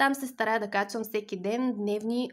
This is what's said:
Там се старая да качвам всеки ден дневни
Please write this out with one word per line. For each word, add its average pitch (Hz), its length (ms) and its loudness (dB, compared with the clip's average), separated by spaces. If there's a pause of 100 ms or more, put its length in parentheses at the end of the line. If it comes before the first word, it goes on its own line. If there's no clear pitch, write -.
Там 277 140 4
се 277 120 -6
старая 226 340 0
да 208 100 -4
качвам 208 340 0
всеки 208 360 -4
ден 233 360 0
дневни 214 560 0